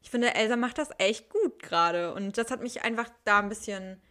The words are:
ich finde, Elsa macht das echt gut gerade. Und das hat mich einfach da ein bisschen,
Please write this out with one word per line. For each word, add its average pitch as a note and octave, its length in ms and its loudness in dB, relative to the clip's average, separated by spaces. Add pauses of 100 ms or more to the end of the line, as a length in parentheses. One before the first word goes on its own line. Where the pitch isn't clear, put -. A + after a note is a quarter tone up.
ich - 100 -20
finde, A#3+ 240 2
Elsa A3 220 2
macht A#3+ 220 -2
das - 200 -2
echt G3 300 2
gut G#4 340 0
gerade. E3+ 520 2
Und G3 240 -6
das A#3 120 0
hat - 120 -6
mich - 200 -8
einfach A#3 260 -2 (160)
da D4+ 160 6
ein G3+ 80 -2
bisschen, F#3+ 520 -10 (100)